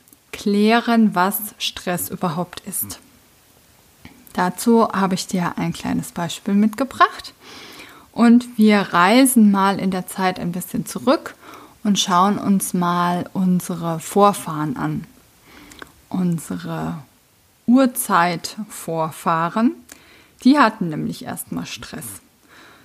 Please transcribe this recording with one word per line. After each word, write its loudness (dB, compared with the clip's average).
klären, 2
was -2
Stress -6
überhaupt -6
ist. -10
Dazu 2
habe 0
ich -4
dir -4
ein -2
kleines -6
Beispiel -6
mitgebracht 0
und 4
wir 4
reisen 4
mal 2
in -2
der -6
Zeit -4
ein -6
bisschen -8
zurück -2
und 0
schauen 2
uns 0
mal 0
unsere -2
Vorfahren 0
an. -6
Unsere -4
Urzeitvorfahren, 0
die 6
hatten 2
nämlich -8
erstmal -10
Stress. -14